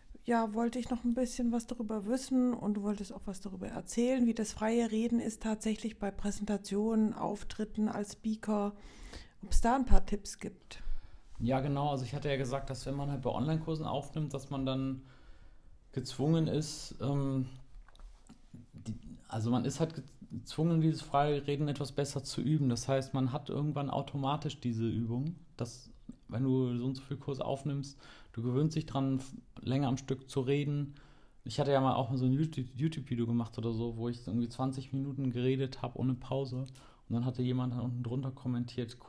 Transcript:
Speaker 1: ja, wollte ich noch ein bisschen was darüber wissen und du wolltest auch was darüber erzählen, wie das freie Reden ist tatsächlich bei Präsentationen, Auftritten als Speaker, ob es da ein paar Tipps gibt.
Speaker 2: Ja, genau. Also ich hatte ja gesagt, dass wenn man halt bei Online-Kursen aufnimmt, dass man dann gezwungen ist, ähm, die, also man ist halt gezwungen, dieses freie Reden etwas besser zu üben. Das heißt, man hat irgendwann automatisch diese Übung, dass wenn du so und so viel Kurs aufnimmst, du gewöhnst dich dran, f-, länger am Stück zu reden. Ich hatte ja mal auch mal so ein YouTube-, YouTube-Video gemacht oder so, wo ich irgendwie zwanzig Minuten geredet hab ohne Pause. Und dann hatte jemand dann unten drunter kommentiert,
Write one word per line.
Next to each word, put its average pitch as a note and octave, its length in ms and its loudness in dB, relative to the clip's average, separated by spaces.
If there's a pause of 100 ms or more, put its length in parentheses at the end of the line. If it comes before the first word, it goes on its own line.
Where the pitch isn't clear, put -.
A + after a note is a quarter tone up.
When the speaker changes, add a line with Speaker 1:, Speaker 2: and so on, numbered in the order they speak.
(260)
Speaker 1:
ja, A3+ 280 2
wollte A#3 260 0
ich A#3 100 -4
noch A#3+ 160 -2
ein A#3+ 80 4
bisschen A#3+ 400 0
was A#3 120 0
darüber A3 420 -4
wissen B3+ 460 2
und G#3 200 0
du G3+ 100 -2
wolltest G#3 300 -2
auch - 100 -12
was F#3+ 160 -6
darüber F#3+ 300 -8
erzählen, B3 560 2
wie A3+ 80 6
das G#3+ 180 -2
freie A3+ 400 2
Reden A#3 300 2
ist - 220 -6
tatsächlich A3 540 -2
bei G3 140 -2
Präsentationen, G#3 1000 0
Auftritten G#3+ 760 -2
als G#3 260 -4
Speaker, G#3+ 600 -2 (720)
ob - 100 4
es - 80 10
da A#3+ 160 6
ein C4 80 0
paar - 200 12
Tipps - 340 -4
gibt. - 440 -12 (560)
Speaker 2:
Ja, B2+ 200 2
genau. C#3+ 320 0
Also C3 120 -2
ich A#2 120 -6
hatte D3 140 -4
ja C#3 60 2
gesagt, C3+ 360 -2
dass - 160 -8
wenn C3+ 80 -2
man C#3+ 160 -2
halt C#3 100 -4
bei B2 80 0
Online-Kursen D#3 560 0
aufnimmt, C#3+ 480 -4
dass C3+ 160 -6
man C3+ 160 -2
dann C3 380 0 (880)
gezwungen D#3 560 2
ist, - 520 -4
ähm, C3+ 460 0 (1300)
die, - 220 -8 (320)
also A2+ 240 0
man - 120 4
ist - 160 -2
halt D#3 220 -2 (300)
gezwungen, D#3+ 500 2
dieses D#3+ 220 4
freie C#3+ 420 2
Reden C#3+ 220 0
etwas C#3 240 -4
besser C#3 320 -2
zu - 180 -4
üben. D3 280 2
Das A#2 180 0
heißt, C3+ 260 2
man C3 180 2
hat B2+ 180 -6
irgendwann D3 420 -2
automatisch C#3 680 -2
diese A2+ 300 0
Übung, A#2+ 460 -2 (220)
dass - 340 -8 (360)
wenn A#2+ 160 -4
du B2+ 320 2
so A#2+ 100 -2
und C3 100 -2
so - 80 -10
viel C#3 140 -6
Kurs C#3 220 -6
aufnimmst, C#3 600 -4 (340)
du A#2 80 -6
gewöhnst C3+ 340 2
dich C#3 120 -2
dran, C3+ 300 2
f-, - 180 -8 (260)
länger C3+ 280 2
am B2+ 80 2
Stück - 340 -6
zu C#3 100 0
reden. C#3+ 540 0 (480)
Ich - 160 -4
hatte C#3+ 120 2
ja C3+ 100 6
mal C3 120 4
auch A#2+ 160 2
mal C3 80 0
so B2+ 80 2
ein B2+ 80 6
YouTube-, D3+ 420 0
YouTube-Video B2+ 520 0
gemacht A#2 320 0
oder A2+ 140 0
so, A#2 220 -2
wo A#2 140 -2
ich A#2+ 160 -6
irgendwie A#2 240 0
zwanzig C3 420 -4
Minuten C#3 400 -2
geredet C3 520 0
hab - 140 -6
ohne B2+ 180 2
Pause. C3 500 -4 (440)
Und - 40 0
dann A#2+ 100 2
hatte B2+ 180 -2
jemand B2+ 320 2
dann B2 60 -4
unten B2 240 -2
drunter C3 280 -2
kommentiert, A#2+ 680 -4 (120)